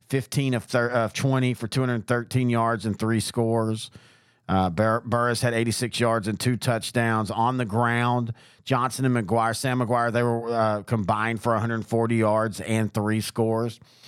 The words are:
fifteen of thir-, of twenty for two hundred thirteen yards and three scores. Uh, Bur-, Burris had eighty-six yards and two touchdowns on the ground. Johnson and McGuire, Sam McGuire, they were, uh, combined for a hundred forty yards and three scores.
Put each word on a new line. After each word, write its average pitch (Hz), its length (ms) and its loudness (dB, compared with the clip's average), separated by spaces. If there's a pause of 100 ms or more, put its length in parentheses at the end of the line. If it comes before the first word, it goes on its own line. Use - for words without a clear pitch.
fifteen 135 460 0
of 117 80 -2
thir-, 120 280 0
of 113 220 0
twenty 131 420 0
for 117 120 -6
two 131 140 -2
hundred 123 260 -2
thirteen 123 440 0
yards 117 360 0
and 101 100 -2
three 110 220 0
scores. 113 720 -2 (580)
Uh, 92 220 2
Bur-, 110 340 2
Burris 120 380 0
had 120 120 0
eighty-six 117 440 -2
yards 113 300 0
and 104 100 -4
two 123 180 0
touchdowns 113 760 -2
on 117 240 0
the 123 80 -2
ground. 117 680 0 (300)
Johnson 127 420 0
and 127 100 2
McGuire, 113 420 0
Sam 127 220 -2
McGuire, 117 340 0
they 120 120 2
were, 117 280 -2
uh, 110 300 2
combined 107 580 0
for 117 140 2
a 110 60 2
hundred 113 260 -2
forty 117 300 0
yards 110 440 2
and 110 340 -2
three 107 260 0
scores. 113 600 -2 (280)